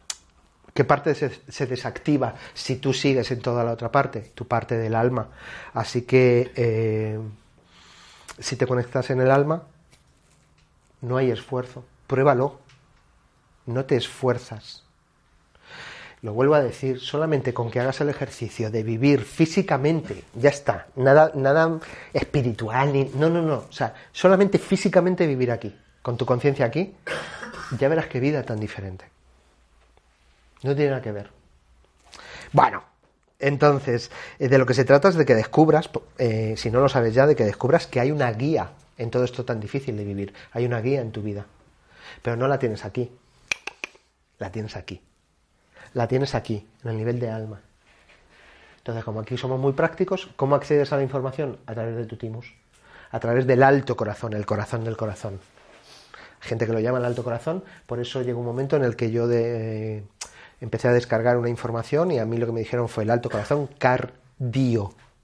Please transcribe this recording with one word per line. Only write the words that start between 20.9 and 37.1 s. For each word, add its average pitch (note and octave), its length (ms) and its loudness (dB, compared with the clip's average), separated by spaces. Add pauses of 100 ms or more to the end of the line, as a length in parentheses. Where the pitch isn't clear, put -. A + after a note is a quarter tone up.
nada, C#3 400 6
nada D#3+ 440 2 (340)
espiritual, B2 800 0
ni, C#3 100 2 (120)
no, D#3 140 4
no, E3+ 120 0
no, D3+ 280 -2
o - 40 -20
sea, A2+ 200 -4 (200)
solamente F#3+ 440 6
físicamente F3+ 680 2
vivir B2+ 240 0
aquí, G#2 260 -6 (240)
con B2 140 -4
tu A#2+ 100 -2
conciencia C3 400 2
aquí, D3 300 -2 (840)
ya C3+ 120 2
verás E3 180 0
qué B2 140 -4
vida C#3 220 0
tan A2+ 140 -6
diferente. G#2 460 -8 (1600)
No C3+ 120 -2
tiene C#3+ 180 2
nada B2+ 100 -4
que A#2 100 -8
ver. G2+ 180 -10 (1200)
Bueno, C3 320 2 (520)
entonces, C3+ 720 2 (300)
eh, C#3 80 0
de C3+ 100 8
lo C3 80 8
que B2+ 80 2
se B2 120 4
trata C#3 240 8
es E3+ 60 2
de D#3 100 6
que B2+ 100 8
descubras, D#3 540 4 (280)
eh, A2 380 0
si A2 160 -4
no A#2+ 80 4
lo C#3 80 6
sabes A#2+ 260 2